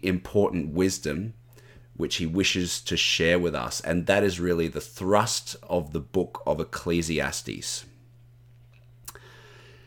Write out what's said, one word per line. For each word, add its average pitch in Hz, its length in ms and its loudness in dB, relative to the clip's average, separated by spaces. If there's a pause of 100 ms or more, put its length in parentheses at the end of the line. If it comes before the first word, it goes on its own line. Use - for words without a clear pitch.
important 90 720 0
wisdom 92 600 0 (640)
which 80 180 -2
he 87 100 -2
wishes 90 560 0
to - 120 -4
share 82 440 4
with 85 160 0
us, 60 260 -4
and 85 240 0
that 98 180 4
is 92 160 2
really 85 300 2
the 76 140 -6
thrust - 800 0
of 80 320 -2
the 80 60 -2
book - 460 -2
of 76 140 0
Ecclesiastes. 80 1300 -2 (2000)